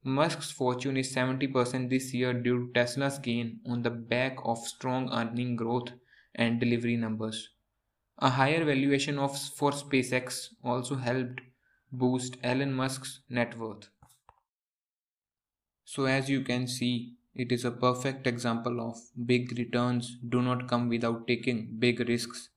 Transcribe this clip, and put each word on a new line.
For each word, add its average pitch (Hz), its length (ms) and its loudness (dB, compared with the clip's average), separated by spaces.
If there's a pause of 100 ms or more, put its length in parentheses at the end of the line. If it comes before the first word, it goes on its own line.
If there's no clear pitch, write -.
Musk's 143 460 2
fortune 131 480 0
is 131 160 -2
seventy 131 320 0
percent 127 460 0
this 131 200 0
year 127 220 2
due 123 340 2
to 123 60 -14
Tesla's 135 460 2
gain 117 480 -2
on 120 160 -2
the 117 80 2
back 120 520 0
of 117 140 0
strong 127 560 -4
earning 120 420 -2
growth 120 340 0 (460)
and 117 240 2
delivery 120 380 2
numbers. 110 520 -4 (680)
A 135 100 2
higher 139 380 4
valuation 139 540 2
of, 139 200 0
for - 300 0
SpaceX 127 760 0 (160)
also 127 320 -2
helped 127 460 -2 (500)
boost 127 520 0
Elon 131 300 0
Musk's 131 460 -4 (100)
net 120 260 -2
worth. 110 340 -10 (2000)
So 135 200 -2
as 135 240 2
you 139 120 2
can 123 260 -2
see, 123 460 -2 (220)
it 123 160 -2
is 123 120 0
a 123 60 2
perfect 127 560 0
example 117 560 0
of 117 160 -6 (300)
big 123 320 2
returns 120 580 0 (100)
do 123 140 2
not 123 260 0
come 120 220 2
without 117 380 0
taking 117 500 0
big 120 220 4
risks. 120 580 -2